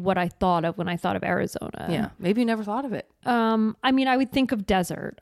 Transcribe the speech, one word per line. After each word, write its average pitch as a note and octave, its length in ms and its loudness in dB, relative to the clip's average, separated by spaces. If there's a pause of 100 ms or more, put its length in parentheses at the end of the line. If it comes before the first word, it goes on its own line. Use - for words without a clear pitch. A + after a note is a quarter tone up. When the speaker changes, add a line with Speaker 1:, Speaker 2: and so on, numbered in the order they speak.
Speaker 1:
what F#3 140 2
I F3+ 120 0
thought F3 340 2
of E3+ 140 -2
when F3 100 -2
I F3 80 -2
thought F#3 200 -2
of F#3 80 -4
Arizona. - 680 -4
Speaker 2:
Yeah, D3+ 200 -2 (100)
maybe G#3 220 2
you A#3+ 40 2
never A3+ 180 0
thought G#3+ 220 -4
of A#3 80 -6
it. - 160 -8 (160)
Speaker 1:
Um, A3+ 580 2
I C4 80 4
mean, C4 160 4
I C4 80 4
would C4 160 0
think C4+ 200 2
of G#3+ 160 -2
desert. F#3 540 -2